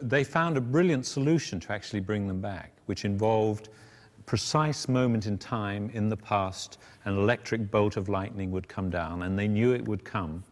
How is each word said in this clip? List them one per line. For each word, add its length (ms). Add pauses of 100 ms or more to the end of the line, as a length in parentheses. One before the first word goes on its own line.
they 240
found 320
a 40
brilliant 460
solution 540
to 120
actually 280
bring 260
them 140
back, 320 (140)
which 180
involved 640 (580)
precise 640
moment 380
in 100
time 560
in 160
the 80
past, 600 (260)
an 120
electric 540
bolt 260
of 120
lightning 440
would 160
come 200
down, 360
and 140
they 100
knew 260
it 100
would 200
come 480